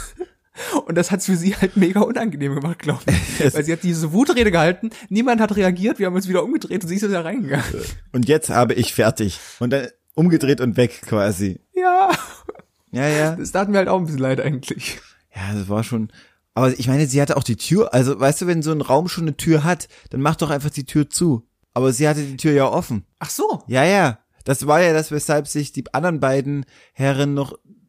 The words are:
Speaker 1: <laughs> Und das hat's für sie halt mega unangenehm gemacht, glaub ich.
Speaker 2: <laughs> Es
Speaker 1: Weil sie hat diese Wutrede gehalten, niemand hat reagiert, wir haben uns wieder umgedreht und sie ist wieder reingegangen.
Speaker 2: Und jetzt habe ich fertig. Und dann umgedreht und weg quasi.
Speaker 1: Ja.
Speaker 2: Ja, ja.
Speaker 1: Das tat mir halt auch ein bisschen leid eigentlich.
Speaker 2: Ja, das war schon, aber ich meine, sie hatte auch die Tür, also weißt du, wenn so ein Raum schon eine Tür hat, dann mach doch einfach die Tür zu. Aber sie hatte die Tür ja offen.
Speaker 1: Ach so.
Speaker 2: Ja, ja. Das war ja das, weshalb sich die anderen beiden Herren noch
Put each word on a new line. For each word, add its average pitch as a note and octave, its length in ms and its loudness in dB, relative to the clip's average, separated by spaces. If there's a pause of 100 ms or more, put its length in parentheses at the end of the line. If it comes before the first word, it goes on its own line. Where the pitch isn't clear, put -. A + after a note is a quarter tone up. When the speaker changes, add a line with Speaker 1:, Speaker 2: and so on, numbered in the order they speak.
(160)
Speaker 1:
<laughs> - 720 -8
Und E3 100 0
das F3 140 2
hat's G3 160 -2
für F#3+ 80 4
sie F3 200 0
halt F#3+ 220 0
mega F#3 220 4
unangenehm F3+ 560 -2
gemacht, D#3 240 -4
glaub C#3 260 -4
ich. - 340 0
Speaker 2:
<laughs> D3 60 2
Es C3 80 4
Speaker 1:
Weil D3+ 120 -2
sie D#3+ 80 -2
hat E3 100 -6
diese D#3+ 280 -2
Wutrede A#3 380 2
gehalten, E3+ 400 2 (200)
niemand A#3 300 2
hat G#3 160 2
reagiert, F#3+ 440 0
wir G3 80 0
haben F3+ 80 -2
uns F#3 120 -2
wieder F#3 160 0
umgedreht G#3+ 380 -4
und E3+ 80 -8
sie F3+ 60 -4
ist G3+ 80 -2
wieder G3 200 -2
reingegangen. D#3+ 400 -4 (480)
Speaker 2:
Und B2 160 0
jetzt D#3 220 2
habe A#2 240 2
ich - 220 0
fertig. G#2+ 420 0 (220)
Und A#2+ 120 -2
dann C3+ 180 -2 (260)
umgedreht D3+ 440 4
und B2 160 0
weg A#2+ 300 2
quasi. G2+ 540 0 (160)
Speaker 1:
Ja. F#4 340 2 (800)
Speaker 2:
Ja, C3 180 -2
ja. D3+ 280 0
Speaker 1:
Das - 160 -8
tat G3 180 0
mir G3+ 80 2
halt F#3 100 2
auch F#3 120 0
ein F3+ 60 -2
bisschen D3+ 160 -6
leid C3 200 0
eigentlich. - 580 -6 (360)
Speaker 2:
Ja, G2 180 -6
das G2 160 -4
war G#2+ 140 0
schon, A2 280 -4 (440)
aber B2+ 240 4
ich A#2 80 -2
meine, C#3 180 4
sie C3+ 160 2
hatte C#3+ 160 2
auch B2+ 60 0
die A2+ 140 -2
Tür, - 360 2
also B2+ 260 2
weißt C3+ 220 2
du, F3+ 60 -2
wenn E3 160 0
so D#3 80 -2
ein D#3 100 -2
Raum D3+ 280 2
schon E3 160 -6
eine D3+ 120 -4
Tür D#3 260 2
hat, F3 240 -2 (220)
dann - 120 -4
mach D3+ 160 0
doch D3+ 120 -2
einfach C#3+ 220 -2
die C#3 140 -8
Tür D3 220 0
zu. D3+ 400 0 (280)
Aber B2+ 180 2
sie C#3+ 140 2
hatte D3+ 160 0
die C#3 140 -10
Tür D3+ 160 2
ja C#3 140 4
offen. B2 380 -4 (140)
Speaker 1:
Ach D3+ 100 -10
so. G4 380 -2
Speaker 2:
Ja, C3 160 2
ja. E3+ 340 2 (280)
Das C3+ 200 -2
war D3+ 160 4
ja F3 120 4
das, D#3 180 -2
weshalb D3 360 -2
sich D3 260 -6
die C3 100 -8 (100)
anderen D#3+ 260 -2
beiden C#3 460 0 (280)
Herren C#3 420 0
noch C#3 240 -6 (300)